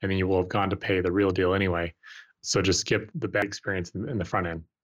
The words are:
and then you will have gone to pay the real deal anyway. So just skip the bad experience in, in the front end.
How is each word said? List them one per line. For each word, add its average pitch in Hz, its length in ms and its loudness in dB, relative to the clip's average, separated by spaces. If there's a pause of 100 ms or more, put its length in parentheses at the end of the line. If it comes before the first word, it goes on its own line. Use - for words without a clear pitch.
and 98 80 -2
then 95 80 2
you 92 100 2
will 95 100 4
have 90 100 0
gone 98 220 0
to 90 60 0
pay 92 240 0
the 90 100 0
real 98 200 4
deal 92 240 2
anyway. 87 380 0 (500)
So - 180 0
just 92 200 2
skip 107 340 -2
the 143 120 -4
bad 101 180 0
experience 98 460 -4
in, 107 180 -6
in 123 100 -4
the 90 60 -2
front 92 220 -2
end. 82 180 -8 (200)